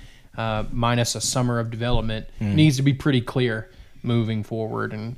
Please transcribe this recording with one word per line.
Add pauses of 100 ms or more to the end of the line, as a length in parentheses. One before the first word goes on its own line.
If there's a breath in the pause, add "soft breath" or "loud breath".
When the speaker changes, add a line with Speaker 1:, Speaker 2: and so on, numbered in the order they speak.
(360 loud breath)
Speaker 1:
uh,
minus
a
summer
of
development (120)
Speaker 2:
Hmm.
Speaker 1:
needs
to
be
pretty
clear (320 soft breath)
moving
forward.
And